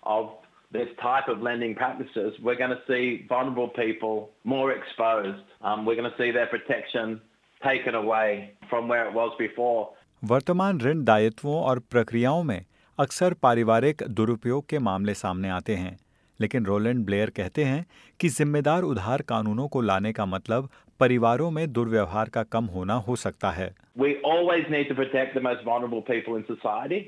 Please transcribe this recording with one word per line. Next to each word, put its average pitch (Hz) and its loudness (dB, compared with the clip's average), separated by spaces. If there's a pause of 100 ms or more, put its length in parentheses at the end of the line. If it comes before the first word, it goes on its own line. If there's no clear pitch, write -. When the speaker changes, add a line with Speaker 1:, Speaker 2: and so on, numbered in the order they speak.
Speaker 1:
of 110 -2 (420)
this 120 -4
type 131 0
of 110 -4
lending 120 -2
practices, 117 -4
we're 123 0
gonna 127 -2
see 123 -2
vulnerable 123 -2
people 110 -4 (140)
more 135 0
exposed. 107 -2 (200)
Um, 107 -2
we're 113 2
gonna 117 -4
see 120 0
their 120 2
protection 113 -4 (400)
taken 131 0
away 107 0 (180)
from 117 -2
where 117 2
it 101 -8
was 113 0
before. 117 0 (400)
Speaker 2:
वर्तमान 175 2
ऋण 147 2
दायित्वों 113 4
और 127 2 (120)
प्रक्रियाओं 120 2
में 95 -4 (340)
अक्सर 180 2
पारिवारिक 117 4
दुरुपयोग 117 0
के 147 -2
मामले 101 0
सामने 95 -4
आते 92 -2
हैं, 92 -6 (440)
लेकिन 110 0
रोलैंड 107 2
ब्लेयर 101 2
कहते 104 -2
हैं 139 -2 (360)
कि 175 2
जिम्मेदार 147 2
उधार 131 -2
कानूनों 113 0
को 139 -2
लाने 104 2
का 110 -2
मतलब 110 -2 (320)
परिवारों 123 4
में 160 -2
दुर्व्यवहार 110 2
का 117 -2 (100)
कम 117 0 (100)
होना 95 -2 (140)
हो 120 -2
सकता - -2
है। 92 -6 (240)
Speaker 1:
We 143 2 (120)
always 170 2
need 143 0
to 139 -2
protect 131 -2
the 131 0
most 117 -2
vulnerable 117 -2
people 113 -2
in 107 -8
society. 120 -4